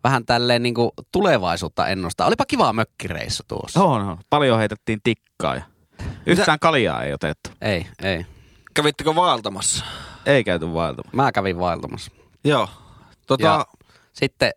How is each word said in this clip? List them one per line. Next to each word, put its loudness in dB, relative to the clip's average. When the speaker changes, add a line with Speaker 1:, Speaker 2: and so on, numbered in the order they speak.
Speaker 1:
vähän 2
tälleen 2
niinku 0
tulevaisuutta 0
ennustaa. -2
Olipa 2
kiva 2
mökkireissu -6
tuossa. 0
Speaker 2:
On, 2
on. -6
Paljon 4
heitettiin -2
tikkaa -2
ja -8
yhtään 4
Speaker 3:
Mitä? 2
Speaker 2:
kaljaa 2
ei -4
otettu. -6
Speaker 1:
Ei, -2
ei. -4
Speaker 3:
Kävittekö 0
vaeltamassa? 0
Speaker 2:
Ei 4
käyty -2
vaeltamassa. -6
Speaker 1:
Mä 2
kävin -2
vaeltamassa. -4
Speaker 3:
Joo. 2
Tota 0
Speaker 1:
Ja 4
sitten 0